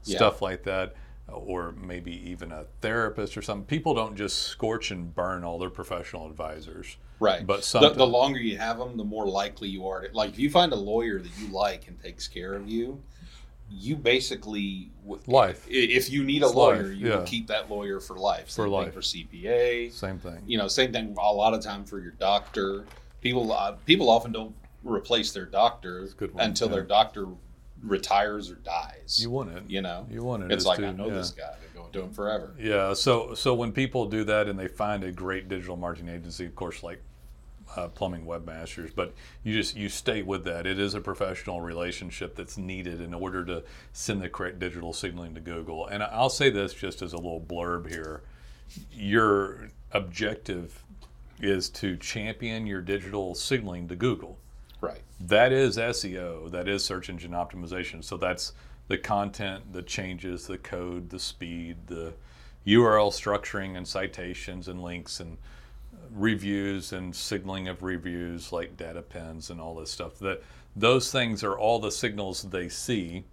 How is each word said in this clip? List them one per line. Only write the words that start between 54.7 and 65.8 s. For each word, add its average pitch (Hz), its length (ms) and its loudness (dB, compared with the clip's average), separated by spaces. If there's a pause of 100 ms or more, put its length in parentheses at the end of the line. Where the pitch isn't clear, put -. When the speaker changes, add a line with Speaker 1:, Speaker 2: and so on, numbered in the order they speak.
Speaker 1:
Right. - 200 -4 (200)
Speaker 2:
That 104 300 8
is 131 280 6
S 117 260 0
E 92 140 -4
O, 82 320 -8
that 90 180 -2
is 101 160 2
search 90 240 -4
engine 85 240 -8
optimization. 87 720 -6
So - 140 -8
that's 92 340 -2 (360)
the 98 100 0
content, 101 760 -2
the 90 100 -8
changes, 90 640 -6
the 92 120 -8
code, 87 500 -8
the 92 100 -10
speed, 85 680 -8
the 82 260 -8 (520)
U 113 200 8
R 110 140 8
L 104 120 6
structuring 98 680 -4
and 90 100 -8
citations 92 800 -6
and 90 140 -8
links 87 380 -10
and 82 180 -12 (720)